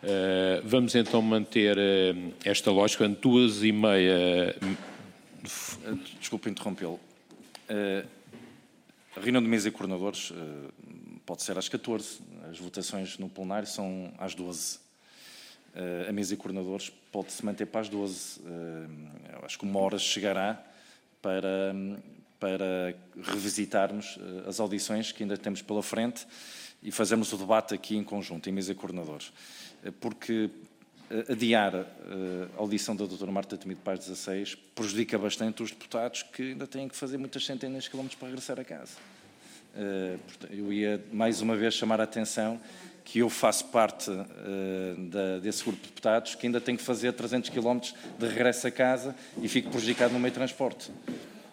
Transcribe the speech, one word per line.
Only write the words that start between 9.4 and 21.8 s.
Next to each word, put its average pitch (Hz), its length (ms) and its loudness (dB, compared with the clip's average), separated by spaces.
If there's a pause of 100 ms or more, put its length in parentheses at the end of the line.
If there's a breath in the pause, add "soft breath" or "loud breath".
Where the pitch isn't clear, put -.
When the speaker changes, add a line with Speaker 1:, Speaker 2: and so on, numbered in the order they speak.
Speaker 2:
de 113 60 2
mesa 107 220 4
e - 20 -6
coordenadores, 95 640 -4
eh, 76 340 -10 (560)
pode - 160 -8
ser 92 160 -2
às 92 120 -4
catorze. 110 500 -4 (300)
As 82 100 -14
votações 92 580 -8
no 95 120 -8
plenário 98 380 -4
são 92 500 -6
às 92 180 -8
doze. 87 440 -6 (920 loud breath)
Eh, 87 360 -4
a 107 40 -2
mesa 101 200 -2
e 101 40 -4
coordenadores 95 540 -6 (200)
pode-se - 320 -6
manter 104 220 -2
para 113 160 -4
as 107 80 -6
doze. 101 560 -6
Eh, 80 960 -12
eu - 60 -14
acho - 120 -10
que - 80 -8
uma 98 140 0
hora 98 180 4
chegará 98 680 2 (580 loud breath)
para, 95 520 0 (680)